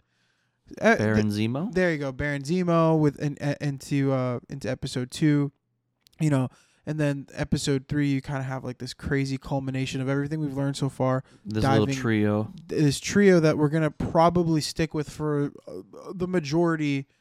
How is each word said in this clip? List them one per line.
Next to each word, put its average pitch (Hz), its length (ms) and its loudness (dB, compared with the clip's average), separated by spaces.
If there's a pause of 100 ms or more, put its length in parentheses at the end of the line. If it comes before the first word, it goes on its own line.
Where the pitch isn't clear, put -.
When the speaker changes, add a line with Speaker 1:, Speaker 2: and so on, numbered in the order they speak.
(800)
Speaker 1:
Uh, 220 160 6
Speaker 2:
Baron 107 340 2
Speaker 1:
th- 107 200 -2
Speaker 2:
Zemo? 165 240 -4
Speaker 1:
There 180 180 2
you 151 60 -4
go, 139 140 -6
Baron 143 300 -4
Zemo 165 560 2
with 147 200 2
in, 143 220 -4
uh, 143 200 -2
into, 139 520 -2
uh, 127 360 -2
into 135 220 -8
episode 127 400 -6
two, 147 420 2 (680)
you 156 100 2
know, 131 180 2 (380)
and 156 120 -6
then 143 360 -2
episode 143 540 -2
three, 147 200 -2
you 135 120 0
kinda 135 220 -8
have, 131 220 -8
like, 123 140 -10
this 127 160 -12
crazy 139 420 -2
culmination 135 640 -4
of 131 80 -4
everything 143 320 -2
we've 139 160 -4
learned 139 200 -2
so 139 120 -2
far. 131 340 -2 (220)
Speaker 2:
This 107 200 -2
little 110 220 4
Speaker 1:
Diving 135 140 -2
Speaker 2:
trio. 107 520 2 (160)
Speaker 1:
th-, - 140 -2
this 143 180 2
trio 190 400 6
that 156 180 2
we're 151 100 2
gonna 151 220 0
probably 165 720 2
stick - 340 -4
with 151 160 -4
for, 147 420 -2 (140)
uh, - 60 -14 (420)
the 180 140 -4
majority 156 800 0 (140)